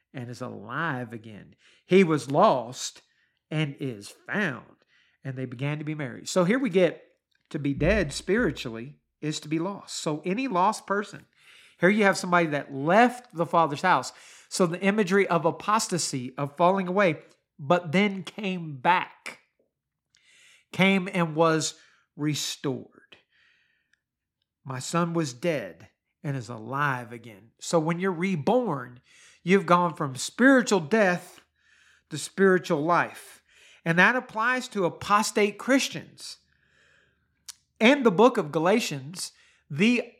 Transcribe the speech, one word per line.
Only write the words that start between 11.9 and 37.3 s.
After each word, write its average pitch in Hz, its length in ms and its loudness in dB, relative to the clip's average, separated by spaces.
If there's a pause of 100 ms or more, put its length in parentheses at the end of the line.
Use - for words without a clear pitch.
have 190 140 4
somebody 175 300 2
that 143 260 -6
left 196 600 2
the 160 120 -2
Father's 151 360 0
house. 160 300 2 (360)
So - 180 2
the 170 140 -4
imagery 196 460 2
of 170 180 0
apostasy, 151 920 -2
of 143 200 -8
falling 180 320 2
away, 180 300 2 (400)
but 170 340 0
then 196 300 0
came 180 540 -10
back, - 640 -2 (1300)
came 190 400 2
and 170 220 -2
was 160 400 2 (420)
restored. - 1000 -6 (1500)
"My 131 140 -10
son 170 360 -2
was 160 180 -2
dead 120 560 -6 (340)
and 143 140 -6
is 117 140 -10
alive 123 640 -4
again." 113 460 -20
So - 200 0
when 165 200 -2
you're 190 140 -2
reborn, 170 880 -2 (420)
you've 185 220 4
gone 175 300 4
from 139 220 -6
spiritual 240 640 4
death 180 600 0 (720)
to 151 80 -10
spiritual 180 640 2
life. 156 580 -2 (420)
And 165 140 0
that 208 180 6
applies 247 520 -4
to 196 160 -2
apostate 208 720 0
Christians. - 800 -4 (1400)